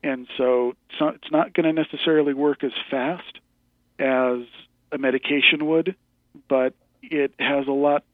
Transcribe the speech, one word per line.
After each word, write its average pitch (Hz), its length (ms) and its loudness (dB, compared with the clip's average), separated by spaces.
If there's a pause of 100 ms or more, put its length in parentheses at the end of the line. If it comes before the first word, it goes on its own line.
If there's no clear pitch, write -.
And 127 340 -6
so 123 400 2 (140)
it's - 100 -16
not, 151 160 0
it's - 160 -14
not 156 220 0
gonna 160 200 2
necessarily 156 600 0
work 143 300 0
as 131 100 -4 (160)
fast 139 500 -6 (600)
as 127 400 0 (520)
a 147 60 -6
medication 139 680 0
would, 160 280 0 (540)
but 131 240 2 (280)
it 147 380 -2
has 139 260 -2
a 139 60 -4
lot 143 320 0 (100)